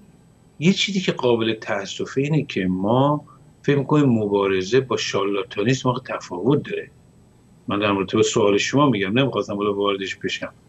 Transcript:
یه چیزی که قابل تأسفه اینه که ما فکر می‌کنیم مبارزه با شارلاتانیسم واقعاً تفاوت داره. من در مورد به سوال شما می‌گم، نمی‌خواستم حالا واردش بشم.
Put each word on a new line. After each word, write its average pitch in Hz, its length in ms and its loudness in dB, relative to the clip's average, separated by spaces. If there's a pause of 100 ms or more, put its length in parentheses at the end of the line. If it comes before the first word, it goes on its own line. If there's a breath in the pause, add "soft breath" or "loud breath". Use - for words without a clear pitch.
(580)
یه 165 140 4
چیزی 190 280 -2
که 185 120 0
قابل 113 420 2
تأسفه 104 680 -6
اینه 147 240 0
که 95 220 -2
ما 120 580 2 (380 soft breath)
فکر 139 160 2
می‌کنیم 143 300 2
مبارزه 101 720 2
با 123 160 -2
شارلاتانیسم 101 920 -2
واقعاً 113 300 -4
تفاوت - 520 -2
داره. - 200 -8 (800)
من 101 100 -2
در 104 140 0
مورد 95 200 -2
به 110 100 4
سوال 104 360 2
شما 139 320 2
می‌گم، 101 280 0
نمی‌خواستم 107 380 0
حالا 101 180 -2
واردش 98 420 -2
بشم. - 360 -8 (160)